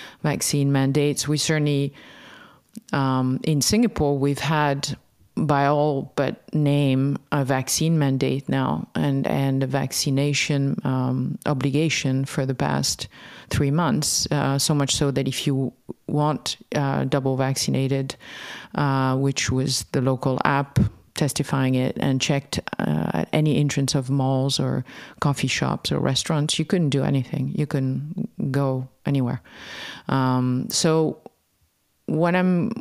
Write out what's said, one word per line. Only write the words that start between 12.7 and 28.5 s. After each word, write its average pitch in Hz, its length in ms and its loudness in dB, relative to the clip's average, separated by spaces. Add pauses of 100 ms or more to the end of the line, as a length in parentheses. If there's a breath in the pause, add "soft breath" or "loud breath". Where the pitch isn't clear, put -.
three 139 220 2
months, 151 600 0
uh, 139 260 2
so 143 160 0
much 143 220 0
so 143 160 2
that 135 160 0
if - 200 -4
you 135 260 0 (340)
want, 147 500 0 (180)
uh, 139 300 0
double 135 320 0
vaccinated, 135 800 0 (600 loud breath)
uh, 135 400 2
which 135 360 0
was 131 400 0
the 135 100 0
local 131 440 0
app 139 340 2 (360)
testifying 135 600 0
it 127 240 0
and 131 220 0
checked, - 380 -2 (200)
uh, - 340 0
at - 200 -2
any 156 240 4
entrance 143 380 0
of 131 140 -2
malls 135 500 0
or 131 260 -2 (340 loud breath)
coffee 143 280 0
shops - 440 -2
or 143 80 0
restaurants, 143 580 0
you 160 80 0
couldn't 175 240 2
do 135 140 0
anything. 139 520 -2
You 147 120 -2
couldn't 135 640 -4 (220)